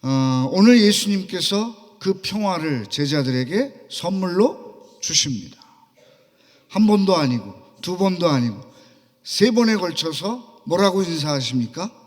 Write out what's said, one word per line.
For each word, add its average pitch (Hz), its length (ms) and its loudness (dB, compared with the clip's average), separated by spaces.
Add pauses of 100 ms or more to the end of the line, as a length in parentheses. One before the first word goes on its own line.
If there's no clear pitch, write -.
어, 131 480 0
오늘 226 300 8
예수님께서 202 1160 -2
그 190 220 -2
평화를 160 640 -4
제자들에게 143 1000 -2
선물로 185 1120 -4
주십니다. 127 560 -4 (1080)
한 214 180 2
번도 196 300 4
아니고 120 400 -2 (260)
두 180 160 -8
번도 185 300 0
아니고 120 340 0 (640)
세 226 280 2
번에 220 240 2
걸쳐서 175 920 -6
뭐라고 190 380 2
인사하십니까? 143 880 -4 (160)